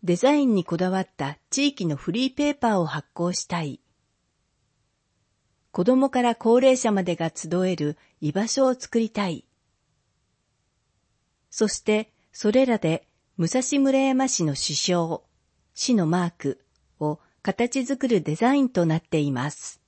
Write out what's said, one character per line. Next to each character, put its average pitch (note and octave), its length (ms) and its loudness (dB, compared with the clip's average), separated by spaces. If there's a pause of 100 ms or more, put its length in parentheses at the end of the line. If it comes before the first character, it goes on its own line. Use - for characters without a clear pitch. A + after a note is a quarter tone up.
デ F3 140 0
ザ C4 160 4
イ D4 120 4
ン A#3+ 100 2
に F3+ 100 0
こ E3+ 120 -4
だ F#3 140 0
わ F#3+ 100 -2
っ F#3 160 -6
た C#3+ 220 -6 (120)
地 C#4 180 0
域 C#4 180 -4
の D3+ 100 -2
フ - 160 -6
リ B3+ 180 -2
ー - 40 -20
ペ D4 160 0
ー C#4+ 40 -2
パ A3+ 220 0
ー - 20 2
を E3+ 80 0
発 D3 280 -8
行 F3 180 -2
し - 140 -6
た E3+ 160 -4
い。 C#3 180 -8 (1900)
子 F3+ 120 -2
ど B3 120 4
も C4 140 2
か B3+ 120 -2
ら A#3+ 120 2
高 A#3 260 4
齢 C4 160 6
者 B3 160 0
ま G3 100 0
で F3 140 -2
が E3 180 -4
集 - 140 -12 (180)
え F#3 100 -2
る D3 220 -4 (220)
居 D3 120 -4
場 G3+ 160 -2
所 C4+ 180 2
を B3+ 80 2
作 - 240 -4
り A3 120 0
た G3+ 180 -4
い。 D#3+ 160 -8 (2000)
そ - 180 0
し - 120 -6
て、 G#3+ 320 -2 (200)
そ G#3 200 -2
れ C4 140 6
ら A#3 120 2
で D#3+ 300 -2 (280)
武 E3 120 0
蔵 B3+ 140 0 (180)
村 C4+ 180 4
山 C4+ 300 2
市 E3+ 160 -2
の D3 100 0
主 C#3 200 -6
将、 E3+ 500 -2 (500)
市 - 200 -2
の F#3 120 2
マ F3 200 0
ー E3+ 40 -2
ク - 340 -6 (360)
を D3+ 180 -4 (240)
形 A#3+ 420 -2
作 C4 240 -2
る G#3 140 2
デ D3+ 120 -2
ザ A#3+ 200 2
イ C#4 80 2
ン B3 60 2
と F3 180 0
な D#3+ 120 2
っ - 40 -6
て - 180 -2
い C#3+ 120 0
ま C3 180 -4
す。 - 380 -18